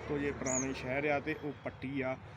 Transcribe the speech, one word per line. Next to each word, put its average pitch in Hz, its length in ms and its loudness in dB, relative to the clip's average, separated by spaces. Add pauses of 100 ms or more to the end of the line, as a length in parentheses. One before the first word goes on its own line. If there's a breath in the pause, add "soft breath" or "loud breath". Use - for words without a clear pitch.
ਤੋਂ 147 100 2
ਜੇ 143 140 2
ਪੁਰਾਣੇ 131 420 2
ਸ਼ਹਿਰ 139 360 2
ਆ 143 100 6
ਤੇ 151 140 0
ਉਹ 143 180 -4 (120)
ਪੱਟੀ 135 360 -4
ਆ, 131 160 0 (200 loud breath)